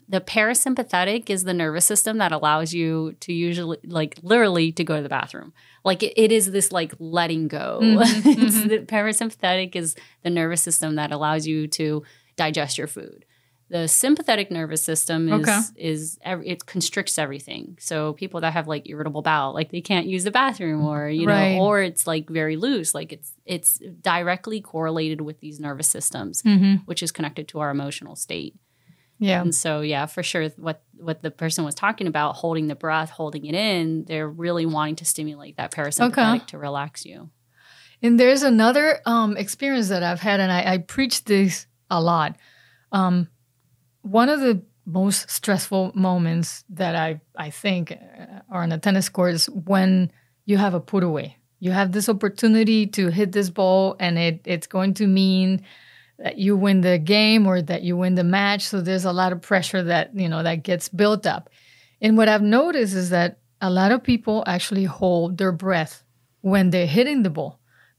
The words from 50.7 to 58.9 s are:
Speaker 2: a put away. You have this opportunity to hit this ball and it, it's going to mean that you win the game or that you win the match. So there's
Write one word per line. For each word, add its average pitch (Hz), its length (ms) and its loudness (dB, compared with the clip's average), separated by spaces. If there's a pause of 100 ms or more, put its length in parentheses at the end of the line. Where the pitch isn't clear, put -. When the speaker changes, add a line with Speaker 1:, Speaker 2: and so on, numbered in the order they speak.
Speaker 2:
a 170 60 -2
put 196 220 -2
away. 151 340 -4 (220)
You 185 140 -2
have 190 180 2
this 202 180 -2
opportunity 220 800 4
to 196 200 0
hit 185 240 0
this 202 180 0
ball 190 480 4
and 175 200 0
it, 170 260 0
it's 170 240 -4
going 190 260 0
to 208 120 0
mean 190 580 4 (540)
that - 200 -6
you 202 180 2
win 190 260 4
the 180 160 4
game 214 480 4
or 185 160 2
that 170 200 -4
you 175 140 -2
win 185 180 2
the 180 100 2
match. 202 380 2
So 196 180 -4
there's 185 240 -2